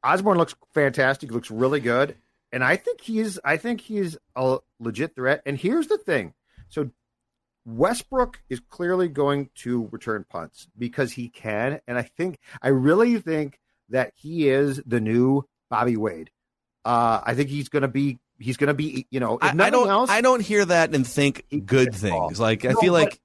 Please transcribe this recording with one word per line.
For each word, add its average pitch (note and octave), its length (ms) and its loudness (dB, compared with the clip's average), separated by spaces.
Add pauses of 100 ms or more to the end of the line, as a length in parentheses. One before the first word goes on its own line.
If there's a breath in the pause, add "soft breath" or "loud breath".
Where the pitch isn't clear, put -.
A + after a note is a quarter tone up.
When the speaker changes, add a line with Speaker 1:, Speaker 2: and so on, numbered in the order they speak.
Speaker 1:
Osborne F#3 340 2
looks E3 160 2 (220)
fantastic. C3+ 560 0
Looks A#2 180 -6
really C3 300 0
good, B2 360 0 (360)
and B2+ 120 -4
I C#3 120 2
think A4+ 260 -6
he A3+ 180 -6
is. G#3 240 -4
I D3+ 140 0
think A#3 240 -6
he G#3+ 160 -8
is F3 200 -4 (180)
a C3 240 0 (200)
legit A#2 360 -6
threat. C3 320 -2
And C#3 100 -6
here's C#4+ 300 -2
the G#4 100 -2
thing. C3 380 -4 (340 soft breath)
So A#2+ 220 -6 (760)
Westbrook A#3 840 -2
is B2+ 120 -8
clearly F3+ 480 -2
going C#3+ 460 -2
to A#2+ 360 -4
return G#2+ 380 -8
punts - 380 -14 (100)
because A#2+ 360 -6
he A#2+ 160 -12
can, A#2 580 -6
and B2 100 -6
I A#2+ 60 -2
think, F3 360 -8 (220 loud breath)
I B2+ 80 0
really F3+ 500 4
think D#3 400 -6 (300)
that B2 260 -2
he D#3 320 -2
is C#3 380 2
the A#2+ 160 0
new B2 420 2 (260)
Bobby A#2 280 0
Wade. E2+ 320 -6 (560)
Uh, A#2 400 2
I A#2 80 -2
think C3+ 160 -2
he's C#3+ 180 -6
gonna C#3 220 -2
be, C3+ 300 -2 (200)
he's A#2+ 160 -4
gonna C#3+ 180 2
be, C3+ 360 -4
you C3 100 -4
know, A#2 180 0
if - 60 -2
Speaker 2:
I, F3+ 60 4
I - 40 -2
Speaker 1:
nothing G3 200 4
Speaker 2:
don't, A#3+ 160 4
Speaker 1:
else, A#3 200 2
Speaker 2:
I G#3 120 4
don't B3+ 200 4
hear G3+ 220 2
that E3+ 320 2
and C3+ 100 4
think C#3+ 440 0
Speaker 1:
he C#3+ 100 -4
Speaker 2:
good B2 340 4
Speaker 1:
can G2+ 180 -2
ball. F2+ 180 0
Speaker 2:
things. F2 100 -8
Like, A2 240 2
I B2 80 0
Speaker 1:
No, E3+ 80 2
Speaker 2:
feel F3+ 140 6
Speaker 1:
but E3 100 6
Speaker 2:
like - 220 -2